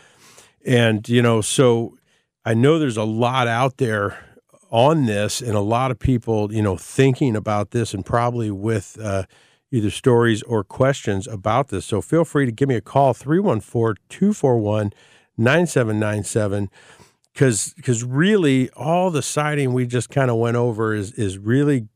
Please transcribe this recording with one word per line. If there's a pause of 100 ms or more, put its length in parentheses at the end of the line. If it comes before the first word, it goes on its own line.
(640)
And,
you
know,
so (460)
I
know
there's
a
lot
out
there (540)
on
this
and
a
lot
of
people,
you
know,
thinking
about
this
and
probably
with,
uh, (480)
either
stories
or
questions
about
this.
So
feel
free
to
give
me
a
call,
three
one
four, (140)
two
four
one, (460)
nine
seven
nine
seven. (680)
'cause,
'cause
really
all
the
siding
we
just
kinda
went
over
is,
is
really